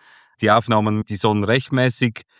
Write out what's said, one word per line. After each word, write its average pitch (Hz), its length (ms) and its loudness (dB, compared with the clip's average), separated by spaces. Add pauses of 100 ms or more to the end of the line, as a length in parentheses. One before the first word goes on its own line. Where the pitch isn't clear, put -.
(400)
Die 107 120 2
Aufnahmen, 107 520 2
die 104 120 -8
sollen 104 280 0
rechtmäßig 127 800 -2 (180)